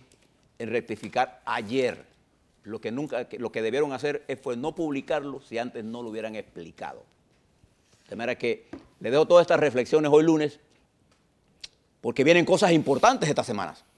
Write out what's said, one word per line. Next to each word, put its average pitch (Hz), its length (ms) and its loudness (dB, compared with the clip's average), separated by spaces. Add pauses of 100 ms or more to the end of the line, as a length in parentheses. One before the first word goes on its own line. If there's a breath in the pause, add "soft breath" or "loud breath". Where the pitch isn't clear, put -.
(580)
en 117 100 -10
rectificar 117 760 -6
ayer. 117 680 -4 (520)
Lo 104 160 -12
que 110 100 -8
nunca, 123 380 -8
que, 107 100 -14
lo 113 140 -8
que 117 80 -6
debieron 135 320 -2
hacer 135 340 -6
es, 131 140 -8
fue 127 160 -6
no 147 180 -6
publicarlo 143 680 -6
si - 160 -8
antes 120 260 -8
no 117 180 -10
lo 117 60 -10
hubieran 107 260 -8
explicado. 82 680 -14 (1040)
De 98 80 -14
manera 120 220 -6
que - 300 -4 (320)
le 113 100 -4
dejo 151 160 4
todas 175 160 8
estas 160 180 2
reflexiones 143 520 2
hoy 151 120 8
lunes, 151 340 2 (1400)
porque 120 240 0
vienen 170 220 6
cosas 180 260 4
importantes 165 560 4
estas 131 180 0
semanas. 98 380 -8 (120)